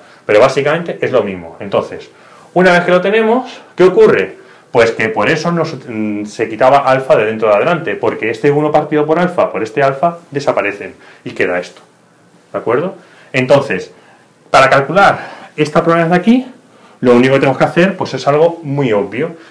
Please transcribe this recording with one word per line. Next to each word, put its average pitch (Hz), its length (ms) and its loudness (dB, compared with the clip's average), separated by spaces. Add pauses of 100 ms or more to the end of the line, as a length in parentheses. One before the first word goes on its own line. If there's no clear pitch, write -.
(240)
pero 107 160 2
básicamente 147 640 0
es 123 100 -4
lo 120 120 0
mismo. 90 360 -10
Entonces, - 520 -6 (420)
una 185 180 4
vez 175 100 4
que 175 100 -2
lo 180 100 4
tenemos, 220 600 -2 (140)
¿qué 180 80 4
ocurre? 175 540 4 (340)
Pues 113 200 2
que 110 180 -2
por 107 180 -2
eso 165 240 -2
nos, 160 220 -2 (140)
mm, 107 380 -6
se 110 220 -6
quitaba 131 400 2
alfa 131 280 2
de 110 100 2
dentro 110 220 -2
de 104 80 4
adelante, 123 400 -2
porque 110 340 -4
este 143 220 0
uno 147 200 0
partido 151 360 0
por 160 100 0
alfa, 175 340 -2
por - 120 -6
este - 180 -4
alfa, 139 380 -2 (100)
desaparecen 101 640 -4 (300)
y 123 80 -12
queda 92 260 -2
esto. - 240 -12 (760)
¿De 98 40 -4
acuerdo? 139 360 -2 (380)
Entonces, 127 580 0 (580)
para - 200 4
calcular 139 500 2 (380)
esta 151 260 0
probabilidad 165 280 0
de 180 40 2
aquí, 226 320 2 (540)
lo 127 120 4
único 127 200 4
que 135 80 2
tenemos 135 160 0
que 160 80 2
hacer, 175 320 0
pues 120 160 -8
es 135 160 -6
algo 160 340 2
muy 139 300 -2
obvio, 107 420 -4 (160)